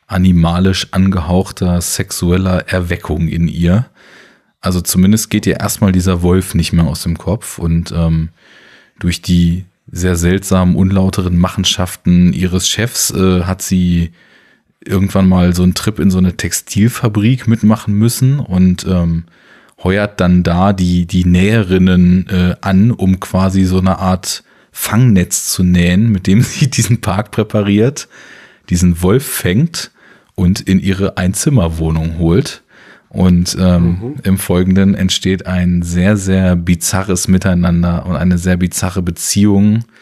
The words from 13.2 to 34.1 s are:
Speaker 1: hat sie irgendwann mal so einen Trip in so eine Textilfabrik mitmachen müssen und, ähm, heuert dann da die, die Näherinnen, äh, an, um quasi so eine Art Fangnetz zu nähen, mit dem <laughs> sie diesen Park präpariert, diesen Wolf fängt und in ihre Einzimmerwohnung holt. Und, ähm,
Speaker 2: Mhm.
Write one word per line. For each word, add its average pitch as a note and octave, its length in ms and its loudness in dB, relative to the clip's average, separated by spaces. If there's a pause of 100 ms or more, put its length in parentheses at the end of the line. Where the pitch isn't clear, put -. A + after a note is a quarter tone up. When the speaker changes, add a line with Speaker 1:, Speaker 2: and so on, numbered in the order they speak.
Speaker 1:
hat F#2 180 -4
sie F2 500 0 (720)
irgendwann F#2+ 420 0
mal F2+ 260 4
so F2+ 100 0
einen F2+ 100 4
Trip - 260 -4
in F#2+ 100 2
so F#2 80 0
eine F#2 200 0
Textilfabrik G#2+ 1120 -2
mitmachen G#2+ 460 0
müssen B2 460 0
und, F#2 480 0
ähm, E2+ 380 -2 (580)
heuert G2+ 380 -2
dann F2+ 220 4
da F2 300 2
die, F2+ 320 0
die F2+ 200 -2
Näherinnen, F#2 1000 2
äh, F2+ 340 0
an, G2 300 2
um F#2+ 280 0
quasi F#2+ 460 0
so F#2 140 0
eine F#2 200 0
Art F#2 440 -4 (360)
Fangnetz G#2+ 720 0
zu - 120 -2
nähen, F2+ 480 2
mit G2 160 -2
dem F#2+ 140 4
<laughs> - 20 2
sie - 260 -2
diesen A#2+ 320 -2
Park G2+ 300 -4
präpariert, G#2+ 760 0 (600)
diesen F2 320 0
Wolf G2+ 240 2
fängt - 640 -2 (460)
und F#2 260 0
in F#2+ 180 0
ihre F#2+ 380 -2
Einzimmerwohnung E2 1000 -2
holt. E2+ 440 0 (460)
Und, F2+ 500 0
ähm, F2+ 260 2
Speaker 2:
Mhm. G2 380 -4